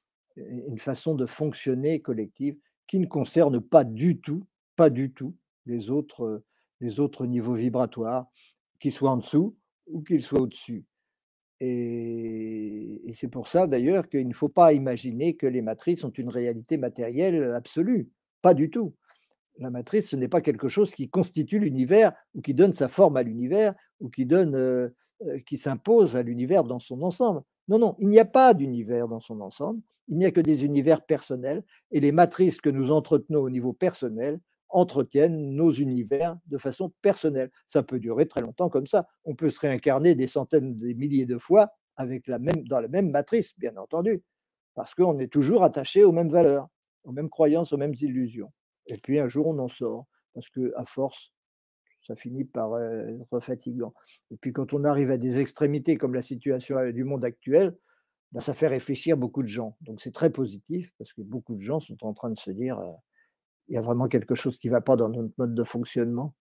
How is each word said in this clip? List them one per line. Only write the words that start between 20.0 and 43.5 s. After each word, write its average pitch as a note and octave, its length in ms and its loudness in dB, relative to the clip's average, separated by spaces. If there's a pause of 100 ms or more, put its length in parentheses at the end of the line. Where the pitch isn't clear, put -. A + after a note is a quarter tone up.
ce C#3+ 60 -4
n'est B2+ 140 -2
pas E3+ 100 2
quelque C#3 300 -2
chose G3+ 260 2
qui C3 140 -8
constitue F#3 500 0
l'univers D#3+ 540 4 (200)
ou D3+ 60 -12
qui C#3 140 -4
donne F3+ 200 6
sa C3 140 0
forme D#3 300 6
à B2+ 60 4
l'univers C3 520 0 (240)
ou C#3 100 -10
qui B2+ 160 -4
donne, D#3+ 300 4
euh, B2+ 320 0 (360)
euh, C#3 160 -6
qui D3 180 -8
s'impose D3 580 4
à B2 80 0
l'univers B2+ 400 2
dans B2 160 -8
son B2+ 220 -12
ensemble. F3+ 400 0 (260)
Non, G3+ 100 4
non, A3+ 220 2
il G3 80 2
n'y G#3+ 120 8
a G#3+ 60 8
pas B3+ 280 8
d'univers A#2+ 560 -2
dans A2+ 100 -8
son A2 220 -12
ensemble. F3+ 400 -8 (260)
Il D3+ 100 -4
n'y F#3 80 2
a F3+ 60 2
que F#3 80 0
des D3 240 2
univers C#3+ 420 2
personnels C#3 580 -4 (280)
et D3+ 80 0
les C#3+ 140 4
matrices F3 480 4
que D3+ 80 0
nous C3+ 200 0
entretenons D3+ 520 2
au C3 80 -2
niveau B2 240 -4
personnel C#3+ 640 -4 (300)
entretiennent D3+ 880 2
nos D#3+ 160 4
univers C#3 760 -2
de D3 120 -6
façon F3 440 -6
personnelle. C#3+ 500 0 (160)
Ça C3+ 160 2
peut B2+ 160 -6
durer A2+ 280 0
très - 140 -6
longtemps B2+ 280 -2
comme C3+ 180 -2
ça. F#3 200 2 (180)
On D3 100 -8
peut D#3 140 -2
se - 100 -4
réincarner C#3+ 560 2
des B2+ 120 0
centaines, C3 480 0
des A#2 180 -6
milliers C3+ 320 -2
de A#2+ 120 -4
fois G#3 360 4 (240)
avec B2+ 300 -8
la B2 120 -4
même, D3+ 240 -2
dans B2 160 -2
la A2+ 80 -2
même F3 240 0
matrice, D3 460 -2